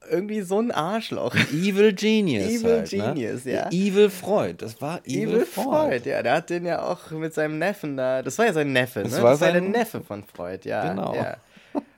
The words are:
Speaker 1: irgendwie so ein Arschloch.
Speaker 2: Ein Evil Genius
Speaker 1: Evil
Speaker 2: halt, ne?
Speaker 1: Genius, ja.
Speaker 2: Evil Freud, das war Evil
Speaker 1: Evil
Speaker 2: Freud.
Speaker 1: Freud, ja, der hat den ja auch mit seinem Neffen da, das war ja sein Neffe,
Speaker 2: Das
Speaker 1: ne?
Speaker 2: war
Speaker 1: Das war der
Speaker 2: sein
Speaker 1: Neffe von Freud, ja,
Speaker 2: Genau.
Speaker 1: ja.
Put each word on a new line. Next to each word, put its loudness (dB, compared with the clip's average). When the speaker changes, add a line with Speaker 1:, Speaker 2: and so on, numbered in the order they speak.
Speaker 1:
irgendwie -2
so 0
ein 0
Arschloch. -2
Speaker 2:
Ein 4
Evil 4
Genius 2
Speaker 1:
Evil 0
Speaker 2:
halt, -4
ne? 0
Speaker 1:
Genius, -4
ja. -2
Speaker 2:
Evil 4
Freud, -2
das -12
war -6
Evil -2
Speaker 1:
Evil 2
Speaker 2:
Freud. -4
Speaker 1:
Freud, 0
ja, -2
der 2
hat -2
den -4
ja -2
auch -6
mit -6
seinem -2
Neffen -4
da, -2
das -6
war 4
ja 2
sein 0
Neffe, 0
Speaker 2:
Das -4
Speaker 1:
ne? 0
Speaker 2:
war 10
Speaker 1:
Das 4
war 4
der 4
Speaker 2:
sein -2
Speaker 1:
Neffe -2
von -12
Freud, -10
ja, -2
Speaker 2:
Genau. -4
Speaker 1:
ja. -4